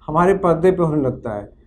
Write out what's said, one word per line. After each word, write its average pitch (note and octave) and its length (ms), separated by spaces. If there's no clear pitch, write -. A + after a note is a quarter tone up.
हमारे F3 280
पर्दे F3+ 360
पे F3 120
होने D3+ 200
लगता A#2+ 320
है। G2+ 180